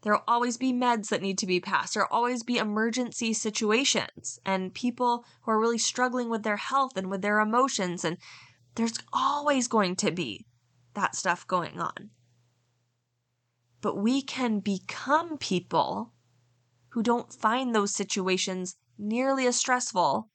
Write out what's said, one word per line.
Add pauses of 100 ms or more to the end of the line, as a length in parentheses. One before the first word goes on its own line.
There'll
always
be
meds
that
need
to
be
passed.
There'll
always
be
emergency
situations
and
people (180)
who
are
really
struggling
with
their
health
and
with
their
emotions.
And (560)
there's (140)
always
going
to
be (480)
that
stuff
going
on. (1700)
But
we
can
become
people (800)
who
don't
find
those
situations (220)
nearly
as
stressful